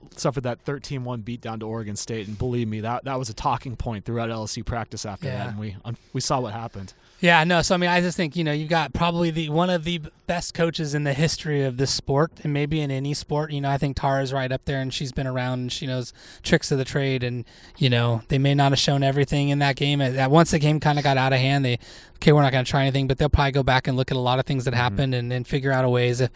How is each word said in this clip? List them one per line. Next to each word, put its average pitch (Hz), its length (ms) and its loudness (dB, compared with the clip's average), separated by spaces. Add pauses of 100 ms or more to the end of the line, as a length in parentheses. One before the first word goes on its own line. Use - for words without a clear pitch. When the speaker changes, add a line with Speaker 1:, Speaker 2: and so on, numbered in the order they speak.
(160)
Speaker 1:
suffered 139 260 -2
that 120 180 -6
thirteen 139 420 -8
one 123 200 -8
beat 120 180 -10
down 113 200 -10
to 110 60 -8
Oregon 110 300 -6
State, 110 320 -6
and 107 80 -10
believe 120 320 -2
me, 107 140 -6
that, 120 240 -6
that 135 120 -4
was 123 120 -8
a 107 40 -12
talking 123 400 -4
point 107 300 -8
throughout 117 260 -4
L 113 120 -6
S 104 160 -8
U 113 60 -8
practice 113 420 -8
after 101 220 -8
Speaker 2:
Yeah. 127 100 -6
Speaker 1:
that, 127 100 -6
and 104 100 -8
we, 107 260 -8
um, 117 120 -8 (160)
we 135 80 -4
saw 131 200 -2
what 110 120 -6
happened. 113 400 -12 (280)
Speaker 2:
Yeah, 170 220 6
no, 170 200 4
so, - 120 2
I 180 40 2
mean, 175 120 2
I 180 100 4
just 175 160 -2
think, 160 200 -2
you 170 80 -2
know, 151 80 0
you've 151 160 -4
got 156 240 0
probably 170 400 0
the, 160 160 -4
one 165 220 2
of 175 120 0
the 170 180 -4 (280)
best 175 260 -4
coaches 160 400 -2
in 147 80 0
the 143 120 0
history 147 500 0
of 127 120 -2
this 135 140 0
sport, 143 400 0 (140)
and 151 80 0
maybe 147 280 -2
in 143 120 -4
any 135 200 -4
sport. 151 380 -4
You 143 100 -4
know, 139 100 0
I 139 60 2
think 139 200 -2
Tara's 135 360 0
right 131 200 -2
up 131 140 -6
there, 143 120 -2
and 131 160 -4
she's 135 160 -6
been 139 160 -4
around, 127 320 -2
and 123 140 -4
she - 120 -8
knows 127 280 -4 (320)
tricks - 260 2
of 143 80 2
the 135 60 0
trade, 135 400 -2
and, 123 200 -4 (320)
you 131 140 4
know, 117 380 2
they 143 100 2
may 139 160 4
not 143 160 6
have 139 80 2
shown 139 240 2
everything 143 460 2
in 143 100 2
that 139 160 2
game. 143 260 0
At, 131 140 0
at 131 160 2
once 160 220 8
the 160 80 2
game 147 180 4
kinda 147 240 2
got 139 140 4
out 131 160 2
of 131 80 4
hand, 135 240 2
they, 123 160 0 (380)
"Okay, - 120 6
we're 147 120 8
not 131 100 4
gonna 131 100 2
try 135 200 0
anything," 135 260 0
but 131 100 0
they'll 151 100 2
probably 143 220 2
go 135 140 0
back 127 240 2
and 131 80 2
look 131 160 0
at 135 40 0
a 127 40 0
lot 123 180 2
of 131 80 0
things 135 180 -2
that 135 60 -2
Speaker 1:
Mm-hmm. 120 100 0
Speaker 2:
happened 123 360 0
and, 120 160 -4
and 127 120 -4
figure 139 280 -2
out 131 120 2
a 127 40 4
ways 123 320 2
if, 123 160 0